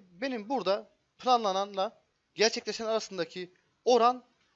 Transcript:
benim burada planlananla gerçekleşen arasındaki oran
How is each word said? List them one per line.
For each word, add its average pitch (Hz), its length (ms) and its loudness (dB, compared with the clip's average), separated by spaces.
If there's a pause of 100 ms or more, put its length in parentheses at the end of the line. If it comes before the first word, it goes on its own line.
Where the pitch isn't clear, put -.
(100)
benim 214 380 -8
burada 208 480 -2 (220)
planlananla 202 840 0 (320)
gerçekleşen 220 520 -2
arasındaki 185 680 -6 (300)
oran 247 400 4 (320)